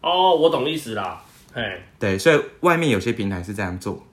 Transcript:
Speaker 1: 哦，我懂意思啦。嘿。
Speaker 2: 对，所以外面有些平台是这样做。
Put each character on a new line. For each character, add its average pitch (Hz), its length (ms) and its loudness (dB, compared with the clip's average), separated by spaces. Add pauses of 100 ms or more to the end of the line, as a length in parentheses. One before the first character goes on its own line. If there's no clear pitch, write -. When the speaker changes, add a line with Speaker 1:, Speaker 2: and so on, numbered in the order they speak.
Speaker 1:
哦， 180 340 4
我 160 140 4
懂 139 180 0
意 160 80 -4
思 117 200 -8
啦。 92 280 -8 (300)
嘿。 98 280 -8 (180)
Speaker 2:
对， 98 180 0
所 160 160 4
以 147 80 4 (200)
外 170 140 2
面 165 140 0
有 104 100 2
些 117 140 -2
平 98 160 -4
台 90 140 -4
是 104 100 -10
这 101 80 -6
样 90 180 -6
做。 95 340 -8